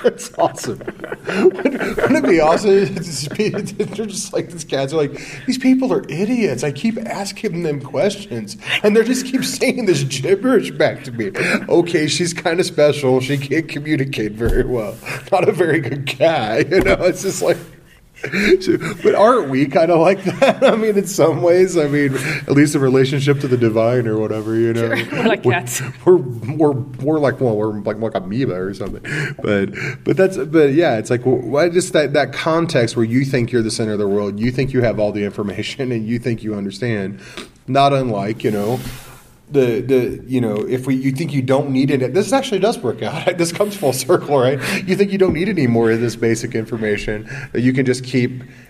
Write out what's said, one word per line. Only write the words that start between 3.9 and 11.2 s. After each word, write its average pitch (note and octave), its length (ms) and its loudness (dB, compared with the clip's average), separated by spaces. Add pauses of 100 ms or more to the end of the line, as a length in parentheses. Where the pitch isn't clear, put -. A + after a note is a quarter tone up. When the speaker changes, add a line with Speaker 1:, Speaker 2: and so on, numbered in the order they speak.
Speaker 1:
just - 260 -10
like, E3+ 160 -4
these E3+ 160 -12
cats C3+ 300 -4
are - 20 0
like, C#3+ 240 -2 (260)
"These C4 120 -2
people C4 340 2
are - 160 0
idiots. F#3+ 560 -2
I D3 80 -2
keep A3+ 260 -2
asking G3 640 -6
them D3 200 -4
questions, - 720 -4 (260)
and G#3 140 4
they A3+ 80 4
just B3 220 -2
keep - 180 -2
saying - 400 -2
this D#3+ 200 2
gibberish G3 680 0
back C#3 340 0
to C3 80 -12
me." A2 180 -4 (380)